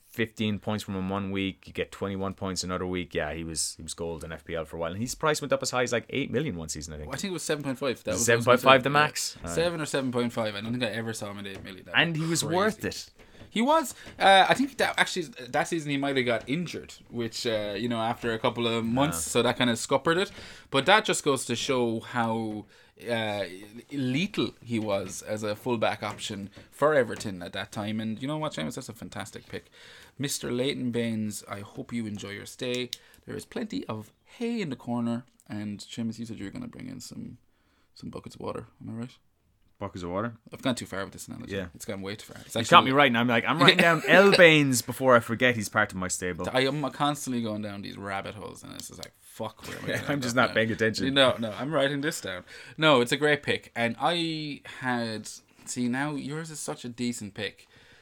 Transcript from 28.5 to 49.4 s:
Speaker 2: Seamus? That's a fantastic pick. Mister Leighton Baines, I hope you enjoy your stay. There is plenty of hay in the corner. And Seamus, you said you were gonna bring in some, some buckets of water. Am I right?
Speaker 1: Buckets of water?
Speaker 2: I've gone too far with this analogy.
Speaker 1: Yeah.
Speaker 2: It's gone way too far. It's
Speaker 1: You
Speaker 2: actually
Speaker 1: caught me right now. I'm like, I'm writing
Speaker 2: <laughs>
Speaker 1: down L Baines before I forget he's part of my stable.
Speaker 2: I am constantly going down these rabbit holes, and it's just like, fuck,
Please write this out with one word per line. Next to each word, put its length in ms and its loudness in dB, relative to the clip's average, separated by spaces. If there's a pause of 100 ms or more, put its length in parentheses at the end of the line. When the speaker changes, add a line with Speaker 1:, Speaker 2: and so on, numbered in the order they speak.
Speaker 2:
Seamus? 220 -6
That's 140 -12
a 40 -12
fantastic 560 -12
pick. 220 -10 (480)
Mister 320 -4
Leighton 400 -2
Baines, 580 -2
I 120 -10
hope 320 -14
you 120 -4
enjoy 260 -8
your 140 -10
stay. 460 -4 (340)
There 100 -10
is 100 -10
plenty 400 -6
of 260 -10 (140)
hay 360 -6
in 80 -4
the 60 -6
corner. 480 -4 (240)
And 320 -8
Seamus, 400 -8
you 60 -10
said 120 -10
you 80 -10
were 60 -10
gonna 160 -10
bring 200 -14
in 120 -12
some, 380 -14 (580)
some 160 -14
buckets 240 -14
of 60 -16
water. 260 -8 (140)
Am 140 -10
I 40 -8
right? 180 -12 (640)
Speaker 1:
Buckets 240 -8
of 60 -6
water? 240 -2 (200)
Speaker 2:
I've 80 -16
gone 140 0
too 100 -8
far 200 -6
with 80 -12
this 160 -14
analogy. 260 -10
Speaker 1:
Yeah. 180 -4
Speaker 2:
It's 120 -16
gone 160 -8
way 160 -8
too 80 -16
far. 200 -18
It's 80 -12
Speaker 1:
You 60 0
Speaker 2:
actually 160 8
Speaker 1:
caught 80 12
me 80 2
right 180 6
now. 120 4
I'm 80 2
like, 180 4
I'm 120 2
writing 180 8
Speaker 2:
<laughs> 100 6
Speaker 1:
down 200 4
L 240 8
Baines 500 8
before 340 4
I 60 8
forget 340 2
he's 140 -6
part 240 2
of 40 -8
my 120 -4
stable. 420 -4
Speaker 2:
I 140 2
am 260 -2
constantly 500 -2
going 200 -4
down 200 -10
these 160 -10
rabbit 380 -6
holes, 260 -12
and 120 -16
it's 160 -12
just 100 -16
like, 220 -14
fuck, 440 -12